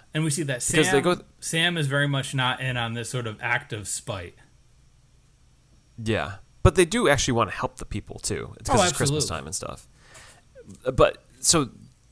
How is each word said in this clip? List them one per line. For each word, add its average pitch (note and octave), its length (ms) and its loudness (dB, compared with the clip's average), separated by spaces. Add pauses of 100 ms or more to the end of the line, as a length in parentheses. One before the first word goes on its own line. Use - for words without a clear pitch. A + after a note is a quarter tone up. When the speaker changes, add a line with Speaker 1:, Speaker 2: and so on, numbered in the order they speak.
(140)
Speaker 1:
And D#3 100 -2
we D#3+ 80 0
see D#3+ 120 -2
that C3+ 240 -4
Speaker 2:
Because D#3 200 4
Speaker 1:
Sam, F#3 80 2
Speaker 2:
they C3+ 60 4
go F3 200 0 (180)
Speaker 1:
Sam E3+ 380 0
is D3+ 100 0
very C#3+ 200 2
much C#3 280 -2
not B2+ 260 0
in C3 160 -2
on A#2 160 -4
this A#2 160 -6
sort B2 160 -4
of G#2+ 160 -8
act A#2+ 320 -2
of G#2 140 -8
spite. F#2 480 -8 (1700)
Speaker 2:
Yeah. G2+ 320 0 (280)
But F#3 120 6
they F3+ 100 6
do G3+ 220 2
actually C#3 260 4
wanna A2+ 180 2
help - 260 -6
the - 80 -10
people, - 340 -10
too. C2+ 400 -6
It's - 100 -8
'cause A#3+ 100 6
Speaker 1:
Oh, F#3+ 40 6
Speaker 2:
it's F3 140 2
Christmas D3 260 0
Speaker 1:
absolutely. E2 180 -4
Speaker 2:
time C2+ 60 -14
and D#2+ 80 -8
stuff. - 320 -10 (960)
Uh, B2+ 60 0
but, - 320 2 (160)
so, D3 300 4 (420)